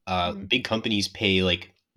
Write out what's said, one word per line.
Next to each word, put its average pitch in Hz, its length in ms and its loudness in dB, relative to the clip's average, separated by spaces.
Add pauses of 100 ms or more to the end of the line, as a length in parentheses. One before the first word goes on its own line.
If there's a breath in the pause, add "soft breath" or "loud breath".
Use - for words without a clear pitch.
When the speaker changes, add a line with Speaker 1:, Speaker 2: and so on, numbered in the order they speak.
Speaker 1:
Uh, 92 280 -2
Speaker 2:
Mm-hmm. 98 120 -10
Speaker 1:
big 123 200 0
companies 110 420 0
pay, 95 340 2
like, 87 320 0 (240)